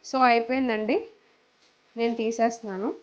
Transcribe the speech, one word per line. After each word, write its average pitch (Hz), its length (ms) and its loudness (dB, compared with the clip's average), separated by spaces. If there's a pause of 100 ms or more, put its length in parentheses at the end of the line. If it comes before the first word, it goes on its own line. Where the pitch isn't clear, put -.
So - 180 -4
అయిపోయిందండి, 233 720 2 (1000)
నేను 233 180 0
తీసేస్తున్నాను. 226 760 -2 (120)